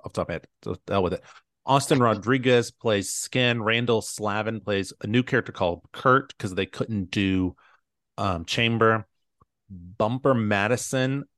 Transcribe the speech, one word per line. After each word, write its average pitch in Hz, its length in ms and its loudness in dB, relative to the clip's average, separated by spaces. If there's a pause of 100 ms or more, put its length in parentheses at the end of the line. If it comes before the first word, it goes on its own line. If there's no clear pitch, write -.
off - 80 -10
the - 80 -4
top 85 60 -2
of - 20 -16
my 87 60 -4
head. 80 120 -10 (160)
So 95 140 -6 (100)
deal 98 160 2
with 90 120 0
it. - 80 -10 (420)
Austin 135 360 2
Rodriguez 120 720 2
plays 104 440 -2
Skin. 120 480 -2
Randall 113 400 2
Slavin 107 580 -4
plays 98 400 -2
a - 60 -10
new 113 160 2
character - 300 -2
called 87 400 -2
Kurt 135 440 2
'cause 92 180 -8
they 95 120 -2
couldn't 107 440 -6
do, 95 460 0 (600)
um, 92 260 -2
Chamber. 113 640 2 (640)
Bumper 107 640 0
Madison, 120 920 0 (140)